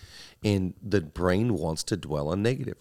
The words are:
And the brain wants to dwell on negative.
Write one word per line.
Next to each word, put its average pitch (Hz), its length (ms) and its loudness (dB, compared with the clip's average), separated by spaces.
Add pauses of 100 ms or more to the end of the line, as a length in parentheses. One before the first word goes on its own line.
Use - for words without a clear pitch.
(440)
And 95 380 2
the 101 200 2
brain 90 540 2
wants 80 300 -2
to 104 120 -2
dwell 73 320 -4
on 92 140 0
negative. 123 380 -2